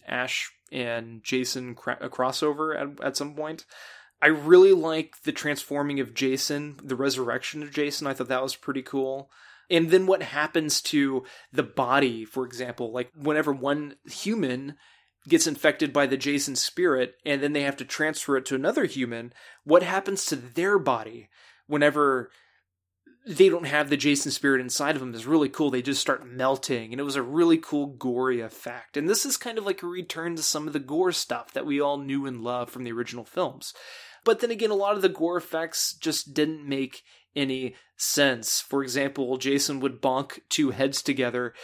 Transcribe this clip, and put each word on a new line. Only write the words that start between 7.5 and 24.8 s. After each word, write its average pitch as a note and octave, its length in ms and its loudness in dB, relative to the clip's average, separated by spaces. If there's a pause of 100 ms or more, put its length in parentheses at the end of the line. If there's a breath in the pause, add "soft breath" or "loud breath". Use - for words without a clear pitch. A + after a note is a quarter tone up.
of D3 100 -12
Jason. D3 340 -2
I C3+ 60 -2
thought B2+ 160 -6
that C3 140 0
was C3+ 120 -4
pretty C3+ 280 -6
cool. C3+ 480 -4 (400 loud breath)
And E3 180 4
then F#3+ 160 6
what F#3+ 180 4
happens D3+ 600 -2
to C3+ 420 0 (260 loud breath)
the C3+ 120 0
body, B2 640 0
for C3 180 -4
example, A#2+ 480 -8
like, B2 240 -6
whenever D3+ 340 0
one C#3 440 -2 (100)
human C#3+ 720 -4 (500 soft breath)
gets D#3+ 200 6
infected D3 460 2
by C#3+ 140 4
the C3 100 0
Jason C#3 400 -2
spirit C3+ 580 0 (120)
and C#3 160 0
then D3 100 0
they D3 100 0
have C#3 140 -2
to B2+ 80 -8
transfer D3+ 520 -2
it C3 100 0
to C#3 80 -4
another F#3+ 300 0
human, A#2+ 460 -4 (340 loud breath)
what B3+ 180 8
happens F#3+ 420 -2
to D3 120 -2
their E3+ 420 0
body A#2 500 -2 (380 soft breath)
whenever C#3+ 640 2 (960 soft breath)
they F#3+ 240 8
don't E3+ 160 -2
have C#3+ 240 0
the D3 60 2
Jason C#3+ 340 2
spirit C3+ 300 2
inside C#3 340 -2